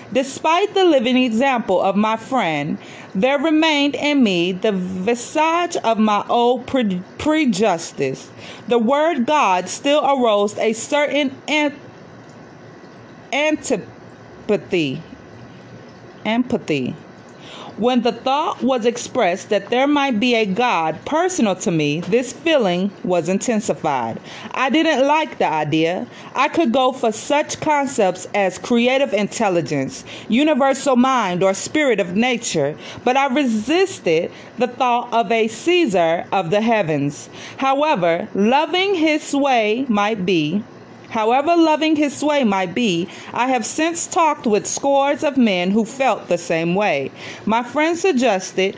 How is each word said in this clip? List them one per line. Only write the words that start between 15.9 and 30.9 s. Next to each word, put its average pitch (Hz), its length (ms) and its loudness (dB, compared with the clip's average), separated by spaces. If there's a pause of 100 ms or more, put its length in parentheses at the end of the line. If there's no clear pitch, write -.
empathy. 208 720 -2 (800)
When 240 240 2
the 240 100 0
thought 277 500 -2
was 240 240 0
expressed 208 640 -2
that 202 200 0
there 254 180 2
might 277 320 2
be 240 160 2
a 220 100 2
God 185 600 0
personal 277 500 0
to 190 160 -2
me, 151 300 0
this 247 320 0
feeling 196 580 0 (120)
was 175 260 0
intensified. 165 920 -2 (340)
I 262 160 0
didn't 311 380 2
like 311 320 0
the 185 80 2
idea. 156 580 0 (300)
I 285 140 2
could 302 240 0
go 262 180 4
for 240 220 -2
such - 480 -2
concepts 254 720 0
as 190 240 0
creative 247 540 2
intelligence, 170 920 -2 (240)
universal 269 720 2